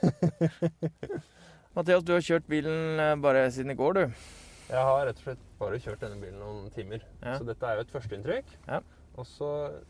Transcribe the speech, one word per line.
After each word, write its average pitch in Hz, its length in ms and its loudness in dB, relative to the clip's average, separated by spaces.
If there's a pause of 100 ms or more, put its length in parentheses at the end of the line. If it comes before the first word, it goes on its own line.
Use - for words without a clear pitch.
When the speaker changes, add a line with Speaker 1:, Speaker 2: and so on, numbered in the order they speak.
Speaker 1:
<laughs> - 1800 -2
Speaker 2:
Mathias, 175 260 4
du 175 120 2
har 175 100 4
kjørt 165 240 2
bilen, 160 500 0
eh, 151 180 4
bare 131 340 4
siden 131 240 -4
i - 20 -6
går, 139 180 2
du. 160 200 2 (500)
Speaker 1:
Jeg 127 180 0
har 135 240 4
rett 117 140 -4
og - 60 -14
slett 127 160 -10 (160)
bare 104 200 -2
kjørt 110 220 -10
denne 107 180 -8
bilen 98 220 -12
noen 104 320 -12
timer. 110 320 -10 (140)
Speaker 2:
Ja. 123 180 -8
Speaker 1:
Så 139 100 -8
dette 117 220 -6
er 110 80 0
jo 117 80 -4
et - 80 -12
førsteinntrykk. 123 640 -6 (100)
Speaker 2:
Ja. - 140 -4 (340)
Speaker 1:
Og 123 140 -14
så 147 220 -6 (400)